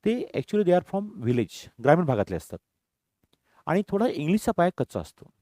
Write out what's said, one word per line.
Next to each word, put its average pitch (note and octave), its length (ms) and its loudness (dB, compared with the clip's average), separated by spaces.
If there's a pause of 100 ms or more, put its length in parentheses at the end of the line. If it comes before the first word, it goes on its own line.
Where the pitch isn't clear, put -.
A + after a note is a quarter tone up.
ते A#3 300 -2
actually G#3 320 0
they F3 140 4
are - 140 -10
from G3+ 260 -8
village, A#2 480 -2 (140)
ग्रामीण D#3+ 220 6
भागातले G#2 300 0
असतात - 220 -10 (1080)
आणि F3+ 220 0
थोडा G3+ 200 0
इंग्लिशचा F3 440 0
पाया F3 260 2
कच्चा - 220 -4
असतो. - 300 -14 (120)